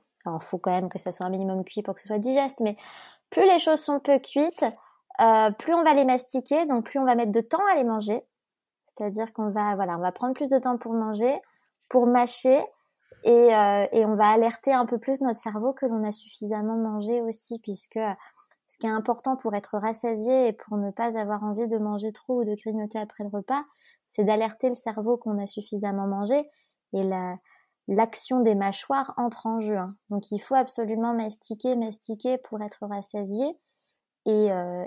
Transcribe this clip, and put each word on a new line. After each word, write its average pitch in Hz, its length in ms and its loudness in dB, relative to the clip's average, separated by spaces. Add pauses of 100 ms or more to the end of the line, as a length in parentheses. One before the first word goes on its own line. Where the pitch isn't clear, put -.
(260)
alors 160 160 -6
faut - 160 -8
quand 180 140 -2
même 180 180 -2
que - 80 -10
ça 180 140 -8
soit 180 140 -8
un 180 40 -4
minimum 190 320 -4
cuit 196 200 -10
pour 196 120 -8
que - 60 -16
ce - 80 -14
soit 214 100 -2
digeste, 262 420 0
mais 214 160 -2 (540)
plus - 160 4
les 359 140 8
choses 311 180 4
sont 285 220 -2
peu 277 180 4
cuites, 294 460 0 (560)
euh, 220 320 6
plus 311 220 -2
on 339 100 4
va 311 100 6
les 277 100 6
mastiquer, 262 640 0
donc 240 200 0
plus - 120 -6
on 269 60 0
va 247 100 4
mettre 233 160 0
de 220 100 2
temps 320 320 0
à 349 40 4
les 269 80 2
manger. 220 380 -2 (720)
C'est-à-dire 214 360 -6
qu'on 214 200 -4
va, 208 240 0
voilà, 180 200 -2
on 170 40 -6
va 180 100 -2
prendre 254 240 -4
plus 277 140 -4
de 269 100 4
temps 254 180 0
pour 226 160 -8
manger, 220 400 0 (560)
pour 240 200 4
mâcher, 247 500 4 (640)
et, 240 320 8
euh, 202 380 4
et 226 120 4
on 214 120 2
va 208 140 6
alerter 226 420 2
un 247 120 2
peu 240 140 -2
plus 269 220 -2
notre 254 180 0
cerveau 220 340 -4
que 262 140 -4
l'on 226 160 -2
a 214 80 -2
suffisamment 214 680 -6
mangé 220 440 -2
aussi, 226 400 -8
puisque, - 360 -12
euh, 220 140 -2 (560)
ce - 100 -20
qui - 100 -6
est 220 40 -2
important 226 460 -2
pour 226 180 -6
être 202 240 -6
rassasié 226 720 0
et 214 40 0
pour 208 260 -8
ne 202 120 -4
pas 233 260 -4
avoir 208 280 -4
envie 214 240 -4
de 220 100 -2
manger 208 340 -4
trop 247 280 -4
ou 233 40 -2
de 208 120 -2
grignoter 214 420 -6
après 214 240 -10
le 208 80 -8
repas, 233 320 -4 (460)
c'est - 160 -2
d'alerter 220 440 0
le 247 60 -2
cerveau 220 420 -4
qu'on 214 240 -4
a 202 60 -6
suffisamment 196 640 -6
mangé, 202 260 -2 (600)
et 196 100 -2
la, 185 320 -4 (500)
l'action 226 540 0
des 220 140 4
mâchoires 202 640 -2
entre 240 260 -4
en 226 160 -2
jeu, 214 160 -2
hein. 185 140 -4 (180)
Donc 202 240 -6
il 208 60 -2
faut - 160 -4
absolument 233 580 -2
mastiquer, 226 640 -4
mastiquer 226 600 -4
pour 214 240 -10
être 208 260 -10
rassasié, 202 560 -6 (800)
et, 214 260 2
euh, 180 360 -4